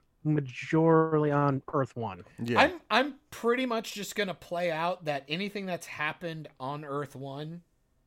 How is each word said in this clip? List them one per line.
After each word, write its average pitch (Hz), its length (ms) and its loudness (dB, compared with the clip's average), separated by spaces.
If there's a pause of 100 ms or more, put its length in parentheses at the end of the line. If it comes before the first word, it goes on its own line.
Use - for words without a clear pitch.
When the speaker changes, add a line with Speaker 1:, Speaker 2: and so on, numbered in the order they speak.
(260)
Speaker 1:
majorly 151 1080 4
on 143 260 4 (120)
Earth 135 240 0
one. 98 260 -6 (160)
Speaker 2:
Yeah. 120 220 2
Speaker 3:
I'm, 330 200 4 (100)
I'm 262 240 2 (160)
pretty 240 340 0
much 226 280 -4
just 202 220 -10
gonna 196 180 -2
play 175 380 -4
out 170 340 -2
that 143 240 -2
anything 196 360 -4
that's 175 220 -6
happened 156 600 -6 (120)
on 143 260 -6
Earth 143 300 -6
one 143 480 -10 (440)